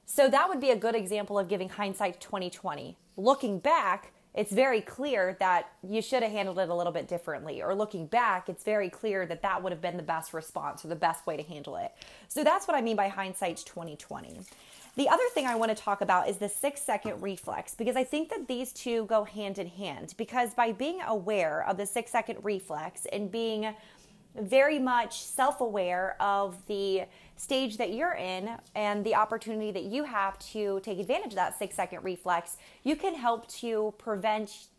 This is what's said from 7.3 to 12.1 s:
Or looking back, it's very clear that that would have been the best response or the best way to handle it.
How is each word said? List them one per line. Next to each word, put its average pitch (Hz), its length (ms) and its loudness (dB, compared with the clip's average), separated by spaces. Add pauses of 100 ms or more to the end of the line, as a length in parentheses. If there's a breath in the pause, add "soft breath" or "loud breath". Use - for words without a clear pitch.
Or 185 100 2
looking 202 320 -2
back, 202 440 2
it's 175 140 -8
very 208 240 2
clear 190 380 -2
that 165 160 -6
that 185 220 0
would 185 80 0
have 165 100 -6
been 175 160 -2
the 170 60 -6
best 160 280 -2
response 160 540 -8
or 156 40 -6
the 165 60 -4
best 165 300 0
way 156 120 -2
to 151 40 -4
handle 151 340 -10
it. - 160 -6 (360 loud breath)